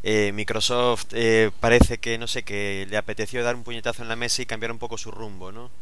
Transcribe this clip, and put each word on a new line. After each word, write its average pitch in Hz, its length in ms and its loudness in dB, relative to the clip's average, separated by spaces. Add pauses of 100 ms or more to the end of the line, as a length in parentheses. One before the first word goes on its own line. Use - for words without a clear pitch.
eh, 107 320 4
Microsoft, 110 760 0
eh, 113 380 6 (100)
parece 117 360 6
que, 117 220 -4
no 117 80 -6
sé, 120 160 -4
que 101 480 -4
le 104 80 0
apeteció 107 440 -4
dar 120 120 0
un 120 100 -8
puñetazo 117 380 -4
en 113 80 -8
la 113 60 -2
mesa 120 260 -4
y 113 40 -6
cambiar 113 260 -4
un 113 60 -6
poco 110 200 -6
su 110 120 -8
rumbo, 98 420 -8
¿no? 120 180 -10 (120)